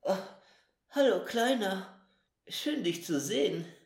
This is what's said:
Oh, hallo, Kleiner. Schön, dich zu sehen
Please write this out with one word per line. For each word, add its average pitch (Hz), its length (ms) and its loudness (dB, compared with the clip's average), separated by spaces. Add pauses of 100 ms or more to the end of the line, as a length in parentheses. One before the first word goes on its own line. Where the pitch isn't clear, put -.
Oh, 190 140 0 (720)
hallo, 262 360 4
Kleiner. 226 600 0 (640)
Schön, 294 360 -4
dich 170 220 -2
zu 151 140 0
sehen 165 460 0 (200)